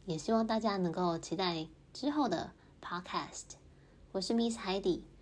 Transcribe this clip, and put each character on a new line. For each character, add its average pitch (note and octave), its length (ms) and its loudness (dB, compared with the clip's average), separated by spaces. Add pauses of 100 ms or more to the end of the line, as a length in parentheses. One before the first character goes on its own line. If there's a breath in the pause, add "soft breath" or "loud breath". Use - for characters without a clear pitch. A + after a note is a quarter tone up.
也 D#3+ 100 0
希 - 160 0
望 A3+ 140 4
大 A3+ 120 0
家 G3+ 200 2
能 F3 120 2
够 E3+ 280 2
期 E3 180 -4
待 E3 300 0 (260)
之 D4 200 -2
后 C#4+ 160 2
的 - 240 -2 (280 loud breath)
podcast。 - 760 -6 (560 loud breath)
我 F#3+ 80 0
是 G#3+ 140 0
Miss A#3 220 2
海 F#3+ 220 -2
底， E4+ 260 2 (180 loud breath)